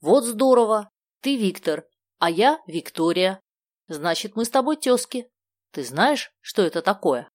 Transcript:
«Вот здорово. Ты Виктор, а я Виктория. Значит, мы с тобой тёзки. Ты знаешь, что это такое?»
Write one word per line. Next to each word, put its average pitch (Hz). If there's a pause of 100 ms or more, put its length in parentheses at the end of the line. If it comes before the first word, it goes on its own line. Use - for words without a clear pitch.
«Вот 226
здорово. 226 (300)
Ты 277
Виктор, 180 (320)
а 170
я 233
Виктория. 170 (460)
Значит, 165
мы 226
с 233
тобой 277
тёзки. 247 (420)
Ты 143
знаешь, 160
что -
это 165
такое?» 160